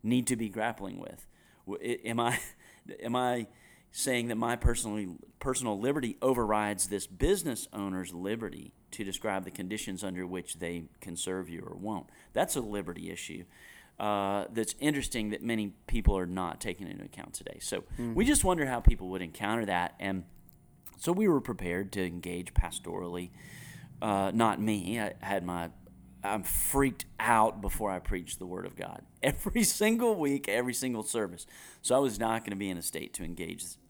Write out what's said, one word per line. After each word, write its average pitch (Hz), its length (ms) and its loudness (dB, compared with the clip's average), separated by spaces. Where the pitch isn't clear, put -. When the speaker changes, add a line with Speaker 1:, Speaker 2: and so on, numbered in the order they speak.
Speaker 1:
need 120 260 2
to 127 80 2
be 110 140 -4
grappling 107 500 -4
with. - 280 -14
W-, 95 120 -6
i-, 107 40 -6
am 117 120 0
I, 117 200 4
<laughs> - 340 -14
am 117 120 -2
I 123 320 2
saying 123 380 0
that 113 60 0
my 117 200 2
personally, 107 540 2
personal 123 400 0
liberty 127 440 0
overrides 107 640 4
this 101 180 -2
business 156 680 2
owner's 92 420 -4
liberty 95 600 -6
to 110 120 -8
describe 95 420 -2
the 92 60 -10
conditions 98 520 -6
under 92 220 -4
which 90 300 -6
they 85 300 -6
can 85 140 -10
serve 92 340 -4
you 85 120 -8
or 82 160 -12
won't? 95 300 -6
That's 151 220 0
a 135 60 0
liberty 90 500 -6
issue, 87 320 -10
uh, 101 520 0
that's 113 280 -2
interesting 131 500 0
that - 140 -4
many 110 300 0
people 107 320 4
are 90 80 2
not 90 340 -2
taking 92 280 -6
into - 180 -10
account - 280 -14
today. - 280 -12
So - 200 -4
Speaker 2:
Hmm. 117 200 -4
Speaker 1:
we 208 100 6
just 285 180 6
wonder 175 220 4
how 123 140 0
people 95 300 6
would 92 120 -2
encounter 104 460 0
that, 90 320 2
and 95 240 -2
so - 140 0
we 202 160 4
were 151 140 6
prepared 92 520 -2
to 98 100 0
engage 87 520 -6
pastorally. 87 760 -2
Uh, 98 320 2
not 113 260 4
me. 107 400 0
I 104 220 -2
had 92 240 -2
my, 87 240 -2
I'm 101 220 -2
freaked - 600 2
out 110 440 6
before 101 300 0
I 90 80 -2
preach 90 400 -2
the 92 60 -8
Word 92 200 -6
of - 100 -12
God - 360 -10
<laughs> - 120 -6
every 202 400 2
single 226 520 4
week, 143 340 0
every 123 240 2
single 120 300 -2
service. 98 420 -2
So 123 140 4
I 135 40 8
was 117 200 2
not 113 240 2
gonna 101 140 -4
be 98 120 -2
in 90 80 -2
a 82 40 -6
state - 320 -6
to - 100 -8
engage 87 400 -6